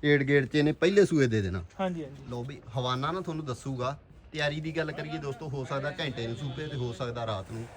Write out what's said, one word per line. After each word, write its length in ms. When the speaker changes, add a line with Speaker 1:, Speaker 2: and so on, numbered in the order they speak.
Speaker 1:
ਏੜ 200
ਗੇੜ 220
'ਚ 100
ਇਹਨੇ 160
ਪਹਿਲੇ 340
ਸੂਏ 220
ਦੇ 140
ਦੇਣਾ। 220
Speaker 2:
ਹਾਂਜੀ, 240
ਹਾਂਜੀ। 260
Speaker 1:
ਲਓ 140
ਵੀ 180
ਹਵਾਨਾ 340
ਨਾ 100
ਤੁਹਾਨੂੰ 240
ਦੱਸੂਗਾ। 520
ਤਿਆਰੀ 300
ਦੀ 160
ਗੱਲ 140
ਕਰੀਏ 260
ਦੋਸਤੋ, 320
ਹੋ 160
ਸਕਦਾ 340
ਘੰਟੇ 280
ਨੂੰ 100
ਸੂਪੇ 300
ਤੇ 100
ਹੋ 160
ਸਕਦਾ 340
ਰਾਤ 240
ਨੂੰ 140